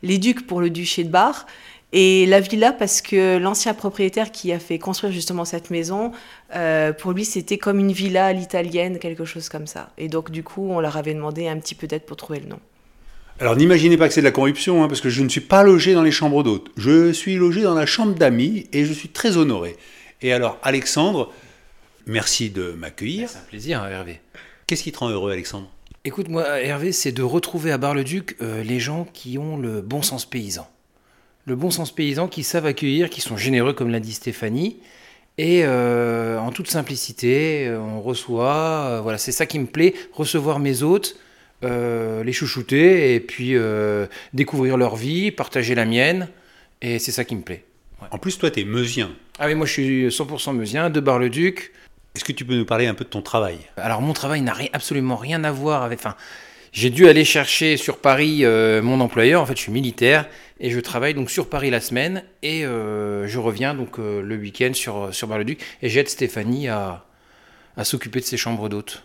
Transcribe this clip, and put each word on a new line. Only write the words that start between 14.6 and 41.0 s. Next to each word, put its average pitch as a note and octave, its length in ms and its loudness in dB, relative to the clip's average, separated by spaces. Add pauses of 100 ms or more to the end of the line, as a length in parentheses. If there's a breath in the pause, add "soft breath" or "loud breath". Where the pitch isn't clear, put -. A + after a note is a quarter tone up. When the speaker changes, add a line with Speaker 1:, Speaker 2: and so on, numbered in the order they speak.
Speaker 2:
hein, D3 40 2
parce C#3 120 -2
que C3+ 80 -2
je B2 140 0
ne C3 80 2
suis - 100 0
pas G3 220 6
logé F#3 320 8
dans E3+ 80 6
les D#3 80 6
chambres D3 320 2
d'hôtes. G#2+ 340 0
Je D#3 340 6
suis F#3 260 -2
logé F3+ 260 2
dans F#3+ 100 4
la D#3 140 2
chambre G#3+ 280 2
d'amis D3+ 600 2
et D3 100 2
je D3+ 80 -2
suis D3+ 160 -10
très G3 300 0
honoré. F#2+ 400 0 (420 loud breath)
Et B2+ 140 2
alors A#2+ 280 0
Alexandre, C#3 720 0 (720 soft breath)
merci A2 460 -2
de F#2 220 -6
m'accueillir. A2 580 -8
Speaker 3:
C'est - 80 -18
un - 100 -20
plaisir, A#2 340 -8
hein, G2 60 -8
Hervé. F2+ 320 -12 (460 loud breath)
Speaker 2:
Qu'est-ce - 160 -4
qui D3+ 100 -10
te - 60 -16
rend A#2+ 100 -4
heureux, G2+ 240 -2
Alexandre ? F#2+ 380 -10 (340)
Speaker 3:
Écoute, D#3+ 240 -8
moi, D3+ 320 -2
Hervé, C#3+ 320 -4
c'est - 200 -2
de B2+ 100 -4
retrouver D#3+ 500 -2
à C3+ 60 0
Bar-le-Duc, C#3+ 640 -4
euh, A2 200 -6
les A#2+ 160 -4
gens D3+ 320 -6
qui B2 280 -12
ont D3+ 180 -8
le A2+ 240 -6
bon B2+ 220 -6
sens C3 240 -4
paysan. G#2+ 420 -8 (760)
Le B2+ 100 -4
bon E3+ 140 -2
sens E3 240 -6
paysan, D3+ 340 -2
qui D#3+ 140 -10
savent D#3+ 240 -2
accueillir, D3+ 420 0
qui - 140 -8
sont A2 160 -6
généreux, B2+ 340 2
comme B2 160 -2
l'a A#2 120 0
dit A2 120 -10
Stéphanie. B2 680 -4 (580 soft breath)
Et, E3+ 260 4
euh, A#2+ 760 0
en A#2 140 -4
toute F3+ 160 -8
simplicité, C#3+ 1000 0
euh, A2+ 120 -4
on G#2+ 220 -6
reçoit, C#3 840 0
euh, A#2 160 -2
voilà, A2 160 -2
c'est A#2+ 160 -4
ça D#3 140 0
qui D#3 120 -6
me C3+ 60 -2
plaît, E3 300 2 (180 loud breath)
recevoir D3+ 460 -2
mes C3+ 240 0
hôtes, F#3 340 2 (480 soft breath)